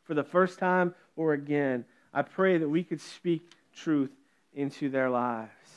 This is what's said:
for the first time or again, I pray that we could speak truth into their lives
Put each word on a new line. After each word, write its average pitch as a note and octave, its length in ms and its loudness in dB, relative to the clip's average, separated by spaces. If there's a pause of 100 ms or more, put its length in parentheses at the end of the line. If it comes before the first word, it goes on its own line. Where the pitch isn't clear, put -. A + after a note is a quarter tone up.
for E3 100 -8
the D3 100 2
first F3+ 360 2
time F3+ 340 2 (220)
or D#3 180 0
again, C#3+ 520 -2 (280)
I C#3 80 2
pray F#3 380 2
that D#3 100 0
we E3+ 140 0
could D#3+ 180 -8
speak - 480 -4 (260)
truth C#3+ 360 -2 (420)
into C#3+ 360 -4
their C3 200 0
lives A#2+ 400 -2 (280)